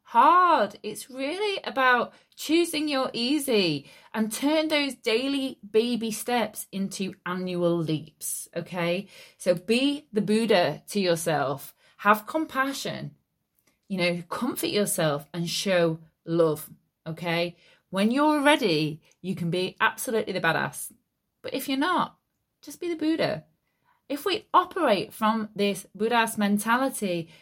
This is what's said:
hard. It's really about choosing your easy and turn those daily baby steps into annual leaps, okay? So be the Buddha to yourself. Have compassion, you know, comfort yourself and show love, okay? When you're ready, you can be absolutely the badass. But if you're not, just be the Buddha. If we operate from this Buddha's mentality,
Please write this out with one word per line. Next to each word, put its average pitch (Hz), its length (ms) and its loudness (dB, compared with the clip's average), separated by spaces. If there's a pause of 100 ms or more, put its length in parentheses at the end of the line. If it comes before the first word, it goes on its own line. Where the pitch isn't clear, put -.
hard. 302 800 4
It's 208 260 -10
really 285 540 -4
about 254 500 2 (220)
choosing 311 540 0
your 262 240 0
easy 233 760 0 (240)
and 220 200 -2
turn 311 340 2
those 285 280 0
daily 269 640 -2 (100)
baby 226 420 0
steps 226 640 -4
into 190 420 -4 (100)
annual 175 520 0
leaps, - 800 -4
okay? 175 500 -4 (320)
So 180 160 2
be 269 580 0
the 208 80 0
Buddha 190 680 2
to 208 120 -2
yourself. 160 720 -2 (240)
Have 214 280 2
compassion, 262 840 -4 (760)
you 190 100 -4
know, 175 300 0
comfort - 420 -4
yourself 165 640 0
and 170 160 -4
show 170 520 0 (240)
love, 165 440 2 (380)
okay? 170 500 -4 (340)
When 202 200 2
you're 294 320 2
ready, 175 580 2 (220)
you 180 140 -6
can 170 120 -4
be 185 320 -2
absolutely 220 520 -2
the 180 80 -4
badass. 143 520 -2 (480)
But - 140 -8
if 269 140 -6
you're 269 100 -2
not, 311 400 -2 (440)
just 294 180 -18
be 349 80 -6
the 339 80 -4
Buddha. 311 480 -2 (640)
If 285 160 -6
we - 280 -4
operate 330 600 2
from 220 420 0
this 202 400 -2
Buddha's 226 420 0
mentality, 208 920 0 (140)